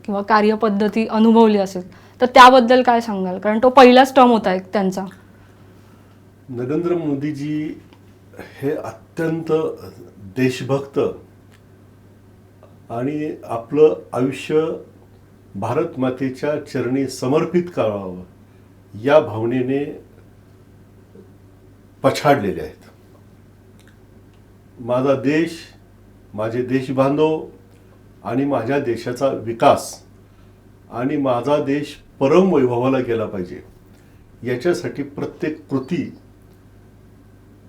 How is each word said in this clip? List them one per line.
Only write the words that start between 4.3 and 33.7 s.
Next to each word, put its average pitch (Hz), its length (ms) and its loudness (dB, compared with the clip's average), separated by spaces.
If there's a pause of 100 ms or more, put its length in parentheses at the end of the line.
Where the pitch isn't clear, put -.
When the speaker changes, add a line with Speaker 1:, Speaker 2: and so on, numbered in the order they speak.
Speaker 1:
एक 185 200 -6
त्यांचा. 190 320 -2 (1400)
Speaker 2:
नरेंद्र 151 460 -4
मोदीजी 151 800 -6 (880)
हे 139 100 -4
अत्यंत 160 800 -8 (680)
देशभक्त 127 840 -4 (1900)
आणि 151 540 -6
आपलं 143 520 2 (180)
आयुष्य 139 520 -2 (880)
भारत 123 440 -4
मातेच्या 131 680 -4
चरणी 131 420 -4
समर्पित 165 560 -2 (120)
करावं 98 480 -6 (800)
या 147 160 4
भावनेने 127 840 -4 (2000)
पछाडलेले 104 580 0
आहेत. 78 140 -14 (2000)
माझा 127 340 0
देश, 156 460 -2 (760)
माझे 113 320 -6
देशबांधव 139 800 -2 (800)
आणि 127 220 -2
माझ्या 135 340 -2
देशाचा 123 480 -4
विकास - 760 0 (880)
आणि 131 260 -4
माझा 135 460 0
देश 143 320 -4 (240)
परम 170 340 4
वैभवाला 127 460 0
गेला 113 260 -4
पाहिजे 90 360 -10 (840)